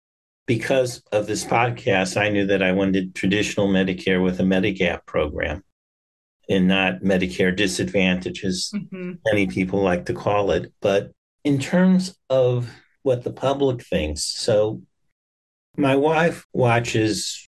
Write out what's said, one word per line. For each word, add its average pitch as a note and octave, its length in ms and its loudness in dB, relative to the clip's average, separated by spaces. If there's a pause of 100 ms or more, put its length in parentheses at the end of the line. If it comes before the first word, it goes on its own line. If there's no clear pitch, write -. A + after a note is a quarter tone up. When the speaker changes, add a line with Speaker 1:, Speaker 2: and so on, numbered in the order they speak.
(460)
Speaker 1:
because B2+ 560 0 (100)
of G#2 160 0
this G2+ 160 -4
podcast, A#2 760 0
I G#2 100 2
knew G2+ 180 2
that G2 140 2
I F#2 100 2
wanted F#2+ 440 0
traditional G2+ 520 0
Medicare F#2+ 560 2
with F#2 160 0
a F#2+ 40 0
Medigap F#2+ 600 0
program D#2 580 -4 (840)
and F#2+ 180 4
not F#2+ 340 2
Medicare F#2 540 0
Disadvantage, F#2 920 0
as F#2 280 -6
Speaker 2:
Mm-hmm. F3+ 400 -8 (120)
Speaker 1:
many G#2 220 2
people G2 340 -2
like F2+ 240 0
to F2+ 80 -4
call G2+ 380 -2
it. D#2+ 200 -2 (100)
But G2 300 0 (320)
in C#3 160 0
terms F#3 560 2 (140)
of B2 400 2 (320)
what B2 220 0
the B2 100 -6
public C3+ 520 -2
thinks, D#2 380 -4
so - 580 0 (920)
my C#3 200 4
wife D#3 580 2
watches A#2 920 0 (120)